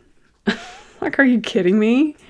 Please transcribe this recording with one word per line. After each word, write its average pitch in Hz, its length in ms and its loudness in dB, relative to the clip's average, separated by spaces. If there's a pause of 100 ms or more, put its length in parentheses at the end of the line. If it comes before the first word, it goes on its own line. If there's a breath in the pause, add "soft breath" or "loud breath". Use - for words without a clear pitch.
(460)
<laughs> - 120 -2 (420 loud breath)
Like, - 180 -4
are 277 60 4
you 247 160 2
kidding 190 400 0
me? 262 340 2 (160 loud breath)